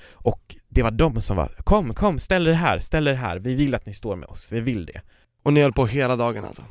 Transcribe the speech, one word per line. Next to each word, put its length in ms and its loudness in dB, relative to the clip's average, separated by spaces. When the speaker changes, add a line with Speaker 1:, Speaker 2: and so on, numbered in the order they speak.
Speaker 1:
och 420 -6
det 140 2
var 80 2
de 300 2
som 160 -2
var, 140 -2
"Kom, 300 4
kom, 260 0
ställ 280 0
er 40 4
här, 280 2
ställ 280 0
er 60 2
här, 260 -4
vi 160 -4
vill 200 2
att 100 -8
ni 80 -14
står 220 -6
med 140 -12
oss, 220 -16
vi 80 -4
vill 260 -4
det." 160 -16
Speaker 2:
Och 100 2
ni 80 6
höll 120 4
på 140 2
hela 280 0
dagen 300 -2
alltså? 240 -16